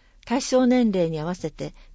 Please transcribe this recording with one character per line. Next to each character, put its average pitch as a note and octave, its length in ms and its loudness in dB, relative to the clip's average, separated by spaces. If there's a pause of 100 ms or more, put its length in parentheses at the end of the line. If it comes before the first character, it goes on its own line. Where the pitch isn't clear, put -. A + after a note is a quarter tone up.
(260)
対 C4 160 -2
象 B3+ 240 2
年 A#3+ 260 4
齢 F3 200 0
に D#3 80 -4
合 D#3 60 -6
わ F3+ 100 -6
せ D#3 160 -8
て - 240 -12 (200)